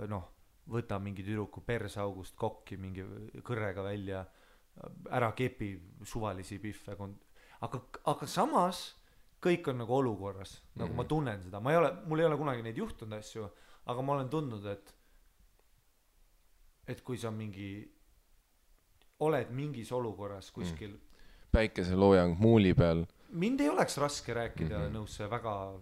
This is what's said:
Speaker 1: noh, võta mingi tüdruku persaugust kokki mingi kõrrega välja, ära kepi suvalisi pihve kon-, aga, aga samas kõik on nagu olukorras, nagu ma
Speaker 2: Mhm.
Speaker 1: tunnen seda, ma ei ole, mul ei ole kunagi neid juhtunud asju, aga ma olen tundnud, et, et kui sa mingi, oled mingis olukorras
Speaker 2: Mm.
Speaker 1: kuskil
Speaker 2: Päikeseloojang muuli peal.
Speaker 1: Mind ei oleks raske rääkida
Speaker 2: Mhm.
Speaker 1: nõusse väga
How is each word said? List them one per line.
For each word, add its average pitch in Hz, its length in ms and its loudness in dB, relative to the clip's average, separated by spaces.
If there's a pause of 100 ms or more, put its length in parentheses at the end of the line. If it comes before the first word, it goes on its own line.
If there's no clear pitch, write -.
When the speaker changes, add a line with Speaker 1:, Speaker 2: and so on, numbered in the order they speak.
Speaker 1:
noh, 104 260 -6 (380)
võta 113 340 -4
mingi 98 240 -8
tüdruku 101 400 -6
persaugust 101 720 -6
kokki - 400 -6
mingi 95 260 -8 (360)
kõrrega 107 440 -4
välja, 98 400 -6 (840)
ära 123 280 0
kepi 117 380 -4 (320)
suvalisi 101 560 -6
pihve 104 340 -10
kon-, 101 220 -10 (460)
aga, 120 180 -6 (240)
aga 147 240 -2
samas 190 560 2 (580)
kõik 175 280 4
on 127 100 -4
nagu 117 140 0
olukorras, 98 640 -2 (140)
nagu 82 200 -4
ma 80 100 -2
Speaker 2:
Mhm. - 60 -6
Speaker 1:
tunnen 127 340 0
seda, 92 180 -10
ma 127 120 2
ei 170 60 6
ole, 151 120 6 (160)
mul 156 140 0
ei 165 60 6
ole 156 120 4
kunagi 131 240 -2
neid 113 160 -8
juhtunud 110 400 -8
asju, 104 300 -10 (380)
aga 120 160 -2
ma 139 120 4
olen 135 160 2
tundnud, 120 360 0
et, - 280 -6 (1900)
et 135 160 -8
kui 123 140 -6
sa 113 120 -4
mingi, 101 580 -8 (1300)
oled 147 300 0
mingis 127 420 -6
olukorras 101 580 -6
Speaker 2:
Mm. - 40 -20
Speaker 1:
kuskil 87 440 -8 (540)
Speaker 2:
Päikeseloojang 92 840 8
muuli 107 360 8
peal. 85 320 6 (240)
Speaker 1:
Mind 226 300 0
ei 285 80 4
oleks 339 300 2
raske 139 360 -2
rääkida 110 440 -4
Speaker 2:
Mhm. 101 180 -4
Speaker 1:
nõusse 104 340 -8
väga 98 520 -6